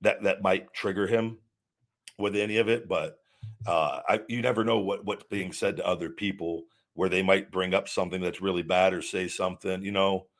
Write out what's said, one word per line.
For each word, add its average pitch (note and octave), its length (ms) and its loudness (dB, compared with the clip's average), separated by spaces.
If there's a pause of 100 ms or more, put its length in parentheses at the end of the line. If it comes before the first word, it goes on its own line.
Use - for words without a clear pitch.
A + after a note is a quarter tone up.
that, G2+ 240 2
that G2 180 2
might F#2+ 320 0
trigger G2 320 0
him A2+ 320 0 (800)
with G2+ 180 -2
any G#2+ 220 0
of G#2+ 100 2
it." A#2 200 0
But, D#2 300 -2 (480)
uh, D#2+ 420 2
I, A2 200 2
you A#2+ 140 -4
never A#2 220 2
know A2+ 140 2
what, G2 260 -2
what's G2+ 200 -6
being F#2 280 -6
said G2+ 240 -2
to E2+ 100 -4
other E2+ 240 0
people, E2 540 -4 (300)
where F2+ 140 0
they F2+ 140 2
might G2 300 4
bring F#2 220 2
up G2 140 0
something F#2 320 -2
that's F2 220 -2
really F2+ 200 0
bad F2+ 300 4
or F2+ 80 -4
say F#2 280 -4
something, F#2 560 -4
you G2+ 80 -4
know, G2 340 2 (140)